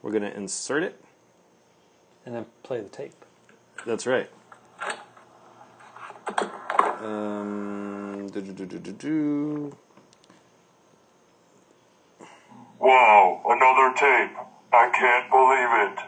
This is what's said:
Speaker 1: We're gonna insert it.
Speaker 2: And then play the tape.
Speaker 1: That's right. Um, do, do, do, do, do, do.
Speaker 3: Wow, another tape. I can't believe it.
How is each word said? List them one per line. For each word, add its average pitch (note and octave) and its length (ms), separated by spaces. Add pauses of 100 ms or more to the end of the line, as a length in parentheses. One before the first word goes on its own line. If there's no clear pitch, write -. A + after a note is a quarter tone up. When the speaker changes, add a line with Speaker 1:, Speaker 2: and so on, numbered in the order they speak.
Speaker 1:
We're G#2+ 100
gonna G#2 180
insert G#2 540
it. - 180 (1200)
Speaker 2:
And B2 100
then A2+ 100 (160)
play A#2+ 200
the G2 80
tape. - 240 (720)
Speaker 1:
That's A2 200
right. B2 240 (2750)
Um, G2+ 1300
do, G2+ 80
do, G2 100
do, F#2+ 140
do, F2+ 140
do, F#2+ 120
do. D3 800 (3000)
Speaker 3:
Wow, A2+ 680
another - 520
tape. - 380 (380)
I - 180
can't - 400
believe - 400 (160)
it. G2 200